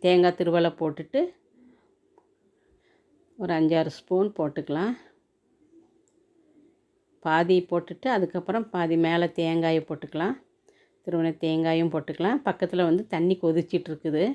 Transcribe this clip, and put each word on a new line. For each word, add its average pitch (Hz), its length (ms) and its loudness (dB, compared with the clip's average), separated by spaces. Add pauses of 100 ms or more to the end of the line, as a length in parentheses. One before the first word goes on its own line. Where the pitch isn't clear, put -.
தேங்காய் 180 340 6
துருவலை 170 320 2 (100)
போட்டுட்டு 160 400 -4 (2250)
ஒரு 175 160 -4
அஞ்சாறு 160 400 2
ஸ்பூன் 190 400 0
போட்டுக்கலாம். 156 560 -4 (2250)
பாதி 170 320 4 (120)
போட்டுட்டு 175 460 -4
அதுக்கப்புறம் 190 580 -4
பாதி 165 320 0
மேலே 170 220 2 (100)
தேங்காயை 165 520 0
போட்டுக்கலாம். 156 440 -6 (720)
துருவின 165 260 0 (120)
தேங்காயும் 160 500 0
போட்டுக்கலாம். 170 540 -2
பக்கத்துல 180 420 0
வந்து 180 240 0
தண்ணி 175 300 2
கொதிச்சிட்டு 165 480 0
இருக்குது. 156 420 -2